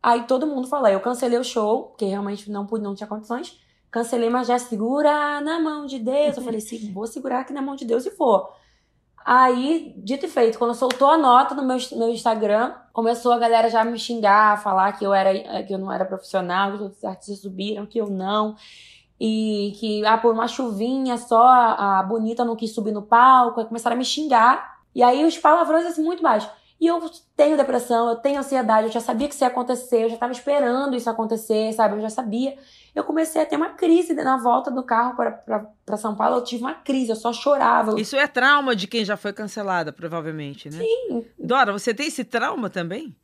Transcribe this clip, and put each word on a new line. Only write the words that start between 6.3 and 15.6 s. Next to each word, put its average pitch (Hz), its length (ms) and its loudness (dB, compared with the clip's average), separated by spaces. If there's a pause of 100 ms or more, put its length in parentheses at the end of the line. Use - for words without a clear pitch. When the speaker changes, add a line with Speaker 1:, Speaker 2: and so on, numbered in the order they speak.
Speaker 1:
Eu 240 60 -10
falei, 226 180 -6
"Sim, 214 320 -12
vou 202 140 -8
segurar 254 340 -6
aqui 269 140 -12
na 277 80 -8
mão 277 120 -8
de 269 120 -12
Deus 233 180 -2
e 381 60 -6
vou." 214 360 2 (840)
Aí, 254 680 2
dito 247 280 -6
e 339 40 -8
feito, 226 280 2
quando 240 160 -2
soltou 254 360 2
a 320 100 6
nota 269 340 6
no 269 120 -4
meu, 254 120 0 (200)
meu 226 140 0
Instagram, 220 640 0 (200)
começou 240 400 0
a 240 60 2
galera 233 300 4
já 226 160 2
me 233 140 -4
xingar, 214 640 4
falar 196 300 2
que 208 120 -6
eu 196 80 2
era, 196 520 0